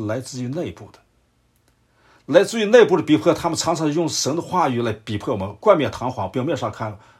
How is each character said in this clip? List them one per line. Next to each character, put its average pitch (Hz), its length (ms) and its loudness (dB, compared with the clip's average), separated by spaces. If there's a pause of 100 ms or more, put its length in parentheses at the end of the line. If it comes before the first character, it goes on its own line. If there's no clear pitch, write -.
来 113 140 -4
自 127 240 -10
于 123 60 -6
内 139 220 -6
部 - 200 -18
的， - 80 -20 (1300)
来 165 160 6
自 226 160 -4
于 214 60 0
内 220 200 8
部 165 100 2
的 156 60 2
逼 151 160 4
迫， 156 160 4
他 170 160 -2
们 160 80 -4
常 170 180 0
常 151 160 -2
用 160 160 -2
神 131 280 -4
的 170 60 -4
话 170 280 0
语 120 140 -2
来 113 100 -2
逼 - 240 -8
迫 - 160 -4
我 101 60 -4
们， 98 160 -8
冠 208 200 4
冕 135 140 0
堂 120 220 -6
皇， 98 200 -6
表 127 120 -4
面 156 120 -2
上 120 160 -6
看 107 280 -10 (200)